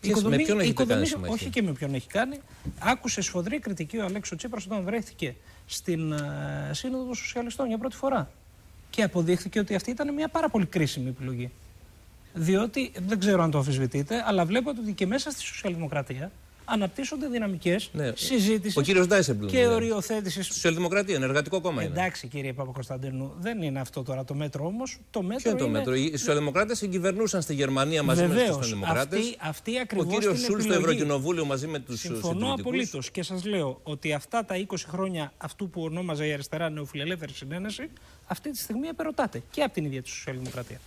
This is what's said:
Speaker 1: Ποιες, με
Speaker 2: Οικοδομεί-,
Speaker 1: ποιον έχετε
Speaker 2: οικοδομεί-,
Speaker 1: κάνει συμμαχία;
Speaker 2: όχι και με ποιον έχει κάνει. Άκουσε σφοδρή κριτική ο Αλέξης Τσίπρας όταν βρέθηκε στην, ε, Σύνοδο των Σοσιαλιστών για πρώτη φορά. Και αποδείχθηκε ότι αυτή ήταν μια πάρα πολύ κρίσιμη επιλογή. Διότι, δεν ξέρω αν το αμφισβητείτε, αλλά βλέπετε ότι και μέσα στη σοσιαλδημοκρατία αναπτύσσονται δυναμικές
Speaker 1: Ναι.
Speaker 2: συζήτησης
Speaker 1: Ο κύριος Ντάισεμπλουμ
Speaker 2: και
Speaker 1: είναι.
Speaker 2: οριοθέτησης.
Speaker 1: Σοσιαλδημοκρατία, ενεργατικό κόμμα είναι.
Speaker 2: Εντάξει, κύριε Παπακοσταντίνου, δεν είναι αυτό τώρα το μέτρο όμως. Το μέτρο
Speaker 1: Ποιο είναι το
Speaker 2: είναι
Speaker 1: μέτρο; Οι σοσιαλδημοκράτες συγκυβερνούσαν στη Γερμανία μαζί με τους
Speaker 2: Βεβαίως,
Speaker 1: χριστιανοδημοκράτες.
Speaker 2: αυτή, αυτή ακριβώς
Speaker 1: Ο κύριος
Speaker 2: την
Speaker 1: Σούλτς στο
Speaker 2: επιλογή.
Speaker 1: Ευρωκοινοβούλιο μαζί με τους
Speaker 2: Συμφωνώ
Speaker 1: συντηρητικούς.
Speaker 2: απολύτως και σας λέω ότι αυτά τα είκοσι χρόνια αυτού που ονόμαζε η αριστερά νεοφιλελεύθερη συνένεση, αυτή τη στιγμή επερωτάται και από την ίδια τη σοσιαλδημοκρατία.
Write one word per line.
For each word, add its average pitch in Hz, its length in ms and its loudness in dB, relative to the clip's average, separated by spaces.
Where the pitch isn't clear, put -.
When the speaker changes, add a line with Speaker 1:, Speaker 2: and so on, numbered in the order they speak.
Speaker 1:
Ποιες, 202 140 2
με 220 60 6
Speaker 2:
Οικοδομεί-, 233 240 4
Speaker 1:
ποιον 214 160 4
έχετε 240 100 4
Speaker 2:
οικοδομεί-, 240 240 4
Speaker 1:
κάνει 214 120 4
συμμαχία; 185 280 -2
Speaker 2:
όχι 247 160 -4
και 247 120 0
με 175 100 0
ποιον 139 220 -4
έχει 123 120 -4
κάνει. 262 320 -2
Άκουσε 240 420 0
σφοδρή 180 380 -2
κριτική 196 400 -6
ο 214 60 -2
Αλέξης 196 320 -6
Τσίπρας 214 280 -8
όταν 190 200 -4
βρέθηκε 180 500 -4
στην, 160 460 -2
ε, 143 600 -4
Σύνοδο 254 320 -4
των 247 100 -4
Σοσιαλιστών 240 520 -4
για 226 120 0
πρώτη 240 180 -6
φορά. 262 340 0
Και - 120 2
αποδείχθηκε 180 560 2
ότι 208 160 0
αυτή 185 160 -2
ήταν 285 240 -2
μια 302 140 0
πάρα 320 200 2
πολύ 196 180 4
κρίσιμη 135 420 0
επιλογή. 127 420 -4
Διότι, 202 580 2
δεν 208 120 2
ξέρω 185 240 6
αν 160 80 4
το 147 80 4
αμφισβητείτε, 139 680 0
αλλά 196 180 4
βλέπετε 233 360 0
ότι 214 120 -4
και 185 140 0
μέσα 269 240 0
στη 269 100 -8
σοσιαλδημοκρατία 156 880 -4
αναπτύσσονται 254 600 -2
δυναμικές 202 640 0
Speaker 1:
Ναι. 151 240 -2
Speaker 2:
συζήτησης 214 600 2
Speaker 1:
Ο 151 40 4
κύριος 180 260 6
Ντάισεμπλουμ 131 440 4
Speaker 2:
και 254 80 4
Speaker 1:
είναι. 247 160 8
Speaker 2:
οριοθέτησης. 214 720 0
Speaker 1:
Σοσιαλδημοκρατία, 180 680 2
ενεργατικό 147 460 2
κόμμα 156 220 0
είναι. - 100 -2
Speaker 2:
Εντάξει, 175 340 -2
κύριε 135 260 -6
Παπακοσταντίνου, 131 880 -6
δεν 214 220 -4
είναι 139 180 -2
αυτό 135 220 -6
τώρα 131 220 -4
το 143 100 -6
μέτρο 143 320 -4
όμως. 233 320 -4
Το 214 120 -2
μέτρο 220 200 -2
Speaker 1:
Ποιο - 80 4
είναι 208 100 4
το 269 60 2
Speaker 2:
είναι - 120 2
Speaker 1:
μέτρο; 127 160 2
Οι 147 220 2
σοσιαλδημοκράτες 151 600 2
συγκυβερνούσαν 190 640 2
στη 151 120 -2
Γερμανία 139 480 2
μαζί 165 200 6
με 175 60 6
τους 175 80 4
Speaker 2:
Βεβαίως, 220 200 6
Speaker 1:
χριστιανοδημοκράτες. 123 640 0
Speaker 2:
αυτή, 233 200 -2
αυτή 190 380 -4
ακριβώς 202 280 0
Speaker 1:
Ο 196 120 2
κύριος 202 160 4
Speaker 2:
την 247 100 0
Speaker 1:
Σούλτς 208 200 2
στο - 80 2
Speaker 2:
επιλογή. 165 240 4
Speaker 1:
Ευρωκοινοβούλιο 147 480 0
μαζί 139 220 -2
με 156 120 -4
τους 123 220 -8
Speaker 2:
Συμφωνώ 180 340 -4
Speaker 1:
συντηρητικούς. 247 260 0
Speaker 2:
απολύτως 247 500 -4
και 185 120 -6
σας 180 220 -6
λέω 170 380 -2
ότι 151 300 -4
αυτά 202 320 -2
τα 185 120 -4
είκοσι 190 320 -4
χρόνια 175 500 -4
αυτού 175 320 -8
που 165 120 -6
ονόμαζε 160 440 -2
η 151 60 0
αριστερά 156 380 -4
νεοφιλελεύθερη 147 600 -6
συνένεση, 190 560 -8
αυτή 233 240 -6
τη 254 80 -8
στιγμή 247 300 -4
επερωτάται 302 600 -2
και - 120 0
από - 120 0
την 160 100 0
ίδια 135 180 -4
τη - 60 -12
σοσιαλδημοκρατία. 127 800 -8